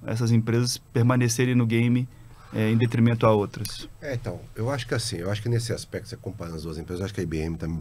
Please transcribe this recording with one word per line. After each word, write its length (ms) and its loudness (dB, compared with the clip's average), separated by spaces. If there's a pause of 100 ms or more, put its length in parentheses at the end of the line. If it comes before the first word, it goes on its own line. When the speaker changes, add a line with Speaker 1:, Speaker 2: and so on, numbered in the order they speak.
Speaker 1:
essas 280 0
empresas 460 2
permanecerem 760 2
no 120 4
game, 420 2 (440)
é, 180 2
em 60 4
detrimento 500 4
a 40 8
outras? 580 -2 (120)
Speaker 2:
É, 140 -8
então, 260 -8 (160)
eu 140 -2
acho 160 -4
que 80 -2
assim, 240 -2
eu 120 -4
acho 120 -2
que 60 -4
nesse 240 0
aspecto, 360 -8
você 80 -12
comparando 400 -10
as 60 -8
duas 160 -8
empresas, 220 -6
eu 40 -2
acho 100 -6
que 60 -4
a 40 -2
I 20 -2
B 120 -2
M 180 -2
tá, 120 -6 (120)